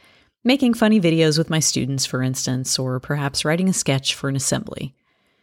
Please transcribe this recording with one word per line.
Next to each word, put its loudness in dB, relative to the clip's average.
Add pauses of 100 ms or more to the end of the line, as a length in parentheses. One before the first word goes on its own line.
(440)
Making 2
funny 4
videos 4
with -2
my 0
students, -2
for -4
instance, -2
or -2
perhaps -4
writing 0
a 2
sketch 0
for -6
an -2
assembly. -4 (500)